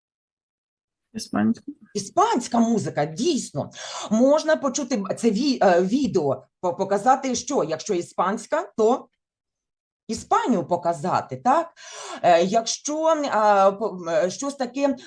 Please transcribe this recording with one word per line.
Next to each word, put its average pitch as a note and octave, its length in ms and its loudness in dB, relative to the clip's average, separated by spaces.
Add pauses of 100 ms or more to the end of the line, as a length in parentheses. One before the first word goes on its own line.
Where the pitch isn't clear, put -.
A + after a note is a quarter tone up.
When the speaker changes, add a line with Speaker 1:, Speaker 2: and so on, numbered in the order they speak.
(1120)
Speaker 1:
Іспанська. A3 580 -2 (220)
Speaker 2:
Іспанська E4+ 640 0
музика, G#3+ 460 0
дійсно. A3 640 -4 (400)
Можна D4 440 4
почути C4+ 420 -4
б-, G3 180 -4
це A#3 160 2
ві-, B3 300 0
е, F3+ 200 6
відео, F#3 640 0 (180)
по-, F3 120 -2
показати, A3+ 640 0
що - 280 -2
якщо D#3+ 300 -4
іспанська, G3+ 840 -4
то A3+ 300 2 (1000)
Іспанію A3+ 600 0
показати, E3+ 680 -2
так? D4+ 320 0 (540)
Е, E3+ 200 6
якщо, D4 880 0
а, G3+ 400 6
по-, F#3+ 360 -6
е, F#3 220 0
щось C#4 260 -6
таке, C4+ 520 -2